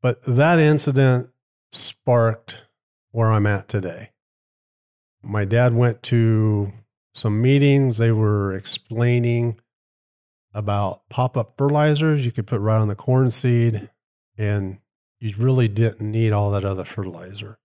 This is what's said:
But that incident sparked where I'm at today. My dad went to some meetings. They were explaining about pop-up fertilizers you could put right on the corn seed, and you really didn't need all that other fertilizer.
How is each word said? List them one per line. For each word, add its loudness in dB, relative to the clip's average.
But -2
that 2
incident 2
sparked -2
where 2
I'm 2
at -2
today. -6
My -4
dad 2
went 0
to 0
some -2
meetings. 2
They 2
were 0
explaining -2
about -4
pop-up -4
fertilizers 0
you -2
could -6
put -4
right 2
on 0
the -4
corn 2
seed, 0
and -4
you -6
really 2
didn't -2
need 0
all 0
that -2
other -4
fertilizer. -12